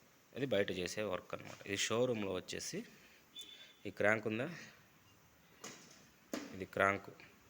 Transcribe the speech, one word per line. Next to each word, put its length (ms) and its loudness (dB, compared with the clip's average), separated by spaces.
ఇది 160 0
బయట 160 6
చేసే 220 0
వర్క్ 260 -4
అనమాట. 220 -10
ఇది 180 0
షోరూంలో 520 2
వచ్చేసి 400 -6
ఈ 120 -6
క్రాంక్ 320 6
ఉందా, 160 0
ఇది 200 -4
క్రాంక్. 340 4